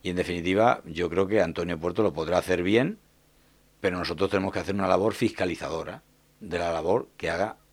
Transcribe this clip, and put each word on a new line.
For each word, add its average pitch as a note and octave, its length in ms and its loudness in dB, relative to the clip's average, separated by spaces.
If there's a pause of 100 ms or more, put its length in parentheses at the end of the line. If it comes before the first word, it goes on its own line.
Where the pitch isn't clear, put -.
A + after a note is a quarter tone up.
Y F#2+ 80 -2
en F2 40 -4
definitiva, F2+ 720 2
yo E2 240 -4
creo F#2 180 2
que G#2 140 2
Antonio E2+ 360 -2
Puerto F2 240 -2
lo F#2+ 120 2
podrá D#2+ 240 0
hacer F2+ 260 0
bien, A#2+ 360 2 (800)
pero F#2 160 0
nosotros F2 320 -2
tenemos F#2 240 0
que G2 60 -4
hacer G2 140 -4
una G2 140 0
labor F#2+ 260 4
fiscalizadora E2 880 -2 (360)
de F2 200 -6
la E2+ 120 0
labor F2 460 0
que E2 120 -4
haga F#2 280 -2 (160)